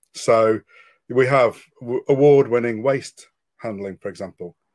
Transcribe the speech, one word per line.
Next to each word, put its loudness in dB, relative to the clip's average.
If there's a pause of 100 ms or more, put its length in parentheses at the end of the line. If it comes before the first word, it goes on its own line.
(140)
So 2 (500)
we 2
have 2 (220)
w-, -6
award-winning 2
waste -6 (300)
handling, -10
for -14
example. -14 (180)